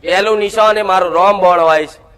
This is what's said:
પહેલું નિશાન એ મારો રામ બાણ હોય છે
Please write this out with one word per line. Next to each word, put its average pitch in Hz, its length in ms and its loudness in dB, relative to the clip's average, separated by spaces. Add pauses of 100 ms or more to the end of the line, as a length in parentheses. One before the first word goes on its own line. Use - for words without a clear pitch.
પહેલું 202 360 -2
નિશાન 214 380 0
એ 214 60 -4
મારો 185 320 -2
રામ 190 260 2
બાણ 180 200 2
હોય 156 260 0
છે - 120 -20 (180)